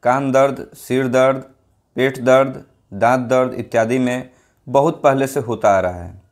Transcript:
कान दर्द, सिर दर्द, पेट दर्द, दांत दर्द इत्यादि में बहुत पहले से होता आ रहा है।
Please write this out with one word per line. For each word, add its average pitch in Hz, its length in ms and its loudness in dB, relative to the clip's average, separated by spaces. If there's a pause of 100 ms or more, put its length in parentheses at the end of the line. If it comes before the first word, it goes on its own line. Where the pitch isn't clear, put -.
कान 135 280 0
दर्द, 135 280 2 (160)
सिर 131 320 -2
दर्द, 131 300 2 (580)
पेट 135 240 -2
दर्द, 131 440 2 (300)
दांत 117 360 0
दर्द 127 240 0
इत्यादि 117 460 -2
में 127 300 -4 (380)
बहुत 143 360 0
पहले 135 240 2
से - 120 -6
होता 110 300 -2
आ 98 100 4
रहा 90 240 -6
है। 90 180 -18 (100)